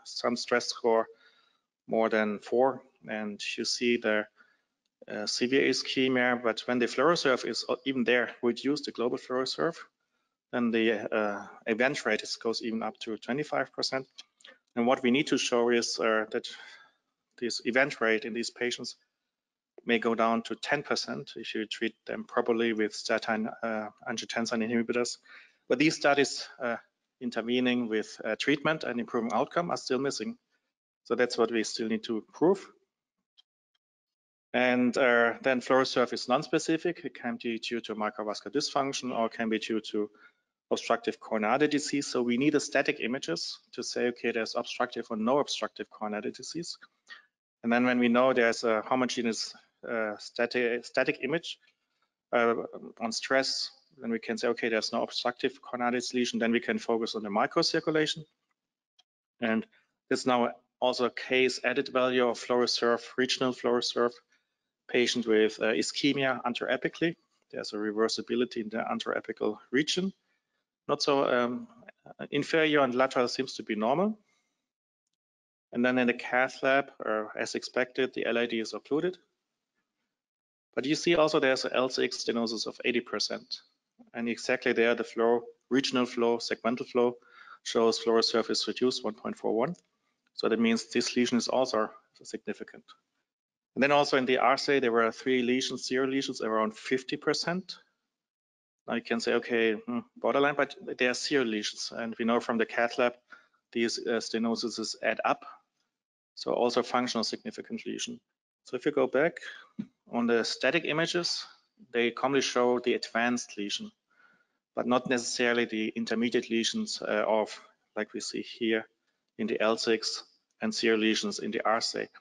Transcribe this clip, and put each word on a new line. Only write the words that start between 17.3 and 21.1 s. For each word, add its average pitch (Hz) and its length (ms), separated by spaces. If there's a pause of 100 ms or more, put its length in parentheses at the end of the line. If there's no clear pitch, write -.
this 113 280
event 131 360
rate 110 240
in 113 80
these 117 160
patients 123 460 (880)
may 117 140
go 117 160
down 113 280
to 110 120
ten 143 280
percent 123 520